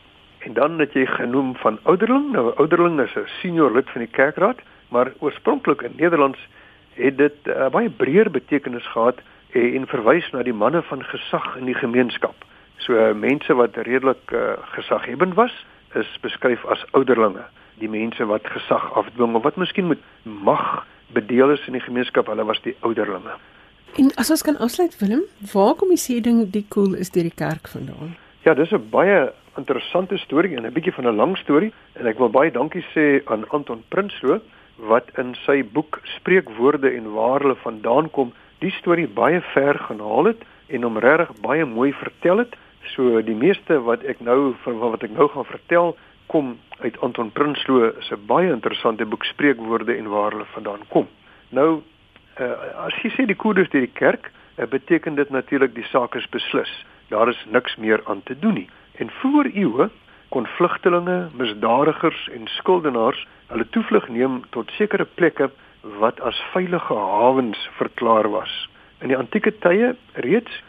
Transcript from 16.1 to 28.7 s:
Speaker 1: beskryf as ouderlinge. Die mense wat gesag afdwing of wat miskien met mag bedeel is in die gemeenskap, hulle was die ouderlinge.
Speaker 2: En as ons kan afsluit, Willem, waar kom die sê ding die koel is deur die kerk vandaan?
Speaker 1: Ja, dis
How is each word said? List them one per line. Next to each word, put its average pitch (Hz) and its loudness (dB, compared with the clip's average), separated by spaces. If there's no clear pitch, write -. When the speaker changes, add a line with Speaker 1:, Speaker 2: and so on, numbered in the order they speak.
Speaker 1:
beskryf 120 -2
as - -2
ouderlinge. 117 2
Die 110 -8
mense 110 -4
wat 107 -2
gesag - -4
afdwing 117 0
of 113 2
wat 147 0
miskien 180 -2
met 147 0
mag 107 -2
bedeel 120 4
is 143 0
in 131 -10
die 127 -6
gemeenskap, 123 -2
hulle 107 -4
was 110 -2
die 113 -8
ouderlinge. 104 -4
Speaker 2:
En 269 6
as 240 -2
ons 311 2
kan 302 0
afsluit, 330 0
Willem, 220 0
waar 208 4
kom 381 0
die 349 4
sê 240 -2
ding 233 4
die 202 -2
koel 202 2
is - -6
deur 175 2
die 165 -4
kerk 156 -6
vandaan? - -12
Speaker 1:
Ja, 160 6
dis 165 2